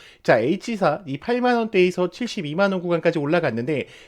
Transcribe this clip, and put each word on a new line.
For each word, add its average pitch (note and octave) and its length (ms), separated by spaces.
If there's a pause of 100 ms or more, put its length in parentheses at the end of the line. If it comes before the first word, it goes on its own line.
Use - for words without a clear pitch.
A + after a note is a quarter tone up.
(240)
자, C#3 160
H사 F3 640
이 C#3 120
팔만 B3 400
원대에서 F3+ 540
칠십이만 G3 600
원 F#3 100
구간까지 E3+ 380
올라갔는데 C#3+ 680 (200)